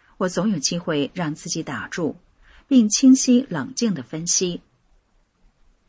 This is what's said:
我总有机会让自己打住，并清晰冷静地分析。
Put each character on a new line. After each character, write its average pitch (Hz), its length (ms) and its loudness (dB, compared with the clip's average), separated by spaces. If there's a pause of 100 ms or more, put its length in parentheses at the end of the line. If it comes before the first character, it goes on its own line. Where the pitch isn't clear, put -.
(160)
我 185 120 -2
总 180 200 -2
有 190 100 0
机 170 220 -4
会 147 340 -4
让 160 180 -4
自 160 160 -12
己 160 140 -6
打 113 240 -10
住， - 300 -6 (500)
并 240 220 6
清 262 260 6
晰 254 340 2
冷 147 240 -6
静 220 220 -2
地 135 80 -8
分 160 240 -10
析。 175 360 -2 (1300)